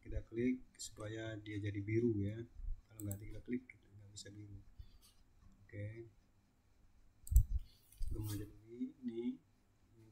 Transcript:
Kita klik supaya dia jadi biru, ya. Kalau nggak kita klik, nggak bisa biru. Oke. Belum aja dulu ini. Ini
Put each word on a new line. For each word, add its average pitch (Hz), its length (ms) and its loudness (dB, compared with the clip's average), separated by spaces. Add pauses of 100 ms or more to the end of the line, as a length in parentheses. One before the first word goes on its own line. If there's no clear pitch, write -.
Kita 107 240 -2
klik 123 360 2 (160)
supaya 110 600 -6
dia 104 240 -6
jadi 101 200 -2
biru, 113 360 6
ya. 104 200 2 (520)
Kalau 107 160 -8
nggak 98 160 -4
kita 107 240 -8
klik, 123 240 -2
nggak - 440 -20
bisa - 160 -14
biru. 101 280 -12 (1080)
Oke. 101 200 -6 (2250)
Belum 107 200 0
aja 101 160 -4
dulu 120 440 -8 (120)
ini. 120 320 -2 (600)
Ini 113 180 -20